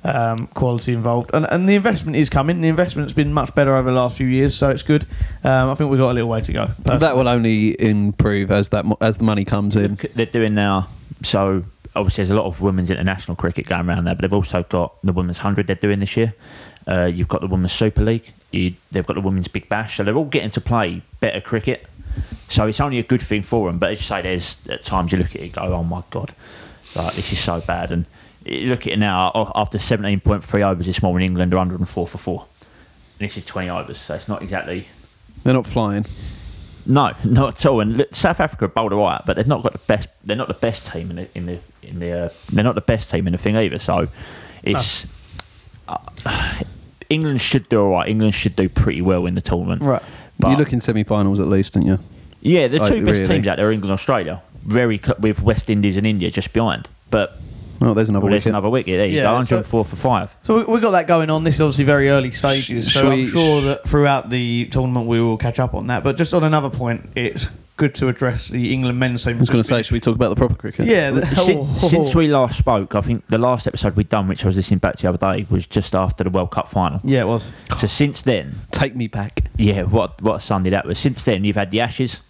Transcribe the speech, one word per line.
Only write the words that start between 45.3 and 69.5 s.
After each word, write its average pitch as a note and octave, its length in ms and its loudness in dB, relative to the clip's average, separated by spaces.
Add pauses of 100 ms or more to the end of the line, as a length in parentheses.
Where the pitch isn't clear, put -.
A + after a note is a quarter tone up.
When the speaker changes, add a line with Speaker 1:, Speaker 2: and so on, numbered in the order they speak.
Speaker 1:
No. - 100 -8 (260)
Speaker 3:
uh, - 400 -4
<sighs> - 440 -18
England D3+ 320 -2
should - 280 -2
do A2 120 4
all G2 100 4
right. F2 180 0
England G#2+ 260 2
should - 220 -2
do F#2+ 120 2
pretty E2 340 0
well F2+ 240 2
in F2+ 80 -2
the F2+ 60 0
tournament. F2+ 420 -2
Speaker 1:
Right. C3+ 200 0 (360)
Speaker 3:
But - 120 4
Speaker 2:
You're C#3+ 80 4
looking B2+ 220 0
semi-finals G#2 600 0
at D#2 80 0
least, G2 280 2
aren't F2 120 4
you? F#2+ 100 2 (420)
Speaker 3:
Yeah, D3 280 4
the C3+ 100 2
Speaker 2:
Like, G#2 140 4
Speaker 3:
two G#2 120 2
best G#2+ 160 4
Speaker 2:
really? F#2 80 0
Speaker 3:
teams F#2+ 180 2
out F2+ 100 2
there G#2 120 2
are A2 40 4
England G2 200 -2
and F#2+ 60 0
Australia, F#2+ 440 -2 (220)
very A2 340 2
cl-, - 200 -2
with G#2+ 240 2
West - 280 0
Indies G2+ 260 2
and G#2 100 0
India G2+ 240 0
just - 220 -4
behind. G#2 360 0 (220)
But G#2 260 0 (460)
Speaker 2:
Oh, A#2 100 4
there's A2 160 4
another G2 160 2
Speaker 3:
well, G2 60 2
there's G#2 140 2
Speaker 2:
wicket. A2 80 2
Speaker 3:
another G#2 180 0
wicket. G2+ 260 0
There G2+ 100 2
you F2+ 120 0
Speaker 1:
Yeah, C#3 60 2
Speaker 3:
go, G#2+ 40 4
Speaker 1:
so A2+ 80 4
Speaker 3:
hundred B2 220 2
and A2 80 -4
four A2+ 180 0
for - 120 -10
five. A2+ 380 0 (100)
Speaker 1:
So A3 140 2
we, A3+ 60 2 (100)
we've A3+ 80 2
got G#3+ 100 4
that E3+ 140 2
going E3 220 4
on. D#3 160 0
This D#3 120 2
is D#3 40 -2
obviously C#3+ 240 2
very C#3 240 4
early C3+ 220 4
stages, C3 580 -2
Speaker 2:
Sh-, - 60 2
Speaker 1:
so C#3 60 2
Speaker 2:
shall C3+ 120 6
Speaker 1:
I'm C3 60 2
Speaker 2:
we C3 80 0
Speaker 1:
sure D#3 340 4
Speaker 2:
sh- C3+ 60 -2
Speaker 1:
that C#3 220 -2
throughout C#3+ 420 2
the A#2+ 380 0
tournament B2 380 0
we A#2 140 2
will A2+ 160 2
catch A#2+ 220 -4
up B2+ 160 0
on G#2 140 -6
that. A#2+ 140 -2
But C#3 140 0
just E3 160 -2
on E3+ 100 2
another D3+ 280 2
point, A#2+ 440 -6
it's - 340 -4 (280)
good D3 200 0
to C3 120 0
address B2 400 -2
the B2 240 -2
England B2+ 260 -2
men's B2 260 0
team. A#2+ 120 -2
Speaker 2:
I A#2 40 -4
was A#2+ 100 4